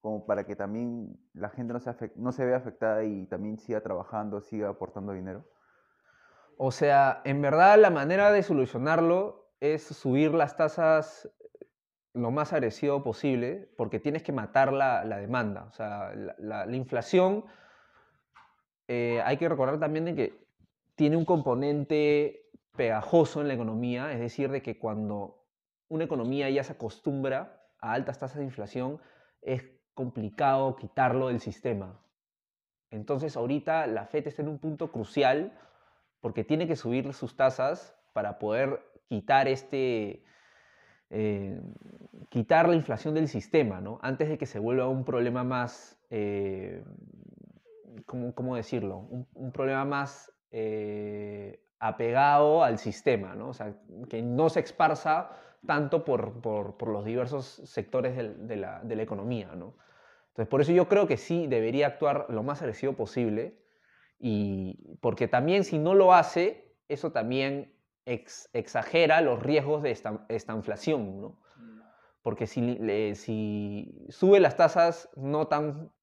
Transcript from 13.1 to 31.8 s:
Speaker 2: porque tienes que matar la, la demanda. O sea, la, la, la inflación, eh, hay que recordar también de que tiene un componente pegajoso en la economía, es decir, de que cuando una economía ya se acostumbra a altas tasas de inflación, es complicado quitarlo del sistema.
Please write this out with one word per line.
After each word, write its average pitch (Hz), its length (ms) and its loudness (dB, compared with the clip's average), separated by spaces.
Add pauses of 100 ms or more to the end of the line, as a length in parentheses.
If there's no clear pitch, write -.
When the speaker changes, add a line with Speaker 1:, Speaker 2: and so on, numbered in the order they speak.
Speaker 2:
porque 113 220 -2
tienes 151 220 -2
que 160 100 -6
matar 135 400 2
la, 131 340 2
la 107 120 -4
demanda. 107 460 -4
O 107 80 -20
sea, 101 420 -8
la, 101 240 -10
la, 104 300 -8
la 120 80 -6
inflación, 180 680 2 (1400)
eh, 120 380 -2
hay 139 120 0
que 165 120 0
recordar 139 300 0
también 156 260 -2
de 175 80 -4
que - 340 -4 (460)
tiene 151 240 2
un 160 80 2
componente 147 1160 2 (340)
pegajoso 143 640 2
en 147 60 -2
la 135 80 -2
economía, 123 580 -4
es 120 60 -6
decir, 127 320 -4
de 139 100 -4
que 110 160 -8
cuando 104 680 -6 (420)
una 160 140 -2
economía 135 480 -2
ya 139 120 0
se 127 100 -10
acostumbra 135 880 -4 (220)
a 110 120 -4
altas 131 260 -4
tasas 135 180 -10
de 143 60 -6
inflación, 127 580 -8 (400)
es 131 220 -4 (300)
complicado 131 840 -2
quitarlo 127 540 0
del 120 100 -2
sistema. 101 640 -6 (880)